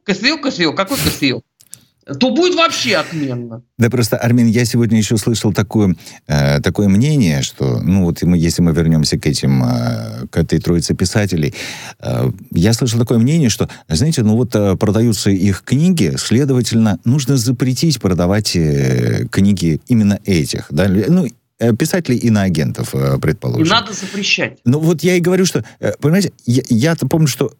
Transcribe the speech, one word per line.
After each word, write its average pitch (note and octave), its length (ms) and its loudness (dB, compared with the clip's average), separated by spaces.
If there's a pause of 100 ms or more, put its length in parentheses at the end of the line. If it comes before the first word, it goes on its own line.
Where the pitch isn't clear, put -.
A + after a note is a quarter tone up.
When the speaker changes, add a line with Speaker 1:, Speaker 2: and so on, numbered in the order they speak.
Speaker 1:
кошелёк, B3 380 -2
кошелёк, D#3+ 340 -2
какой - 220 -2
кошелёк? C#3+ 440 -2 (800)
То B3+ 120 2
будет E4+ 220 0
вообще D#4 420 0
отменно. B2 640 -6 (160)
Speaker 2:
Да A#2 100 4
просто, B2 300 -2
Армин, A#2+ 300 2
я A#2 180 2
сегодня A#2 320 0
ещё A2 180 0
слышал G#2+ 380 -2
такое, G2+ 420 0 (300)
э, C#2+ 340 2
такое G2+ 280 0
мнение, G2+ 520 2
что, B1+ 420 -4
ну F#2 220 2
вот E2+ 180 -2
и D#2+ 40 0
мы, F2 100 4
если E2 240 0
мы E2+ 140 2
вернёмся D#2+ 440 2
к - 80 -6
этим, C2+ 380 0
э, A2 640 -4
к - 60 -6
этой E2 240 0
троице - 340 0
писателей, F#2 600 -2 (460)
э, A#2+ 300 -2 (200)
я D#3 240 2
слышал A#2 260 0
такое A#2 160 2
мнение, C3+ 320 2
что, - 220 -2 (180)
знаете, C#3+ 340 0
ну G#2+ 140 4
вот, A#2+ 180 -2
э, G2+ 220 2
продаются G#2+ 540 0
их G2 340 0
книги, D3 540 2
следовательно, A2+ 880 0
нужно C#3 320 2
запретить B2+ 600 0
продавать, F#2 560 0
э, C2 760 0
книги F2+ 580 2
именно G#2 380 2
этих, E2+ 420 -2
да, - 180 0
лю-, G2 220 2
ну, F3 180 2 (320)
э, A#2 160 2
писателей D#3 440 0
иноагентов, F#2+ 760 0
э, C2+ 240 0
предположим. - 460 -2
Speaker 1:
Не E3 60 0
надо A3 240 -2
запрещать. F#3+ 720 -4
Speaker 2:
Ну C3 120 4
вот D#3+ 240 0
я F3+ 140 2
и F3 40 2
говорю, F#3 260 2
что, B2+ 180 -4 (160)
э, G#2 200 -2
понимаете, F3 320 0 (120)
я, A#2+ 240 2
я-то C#3+ 380 0
помню, D#3+ 220 2
что C3 320 -2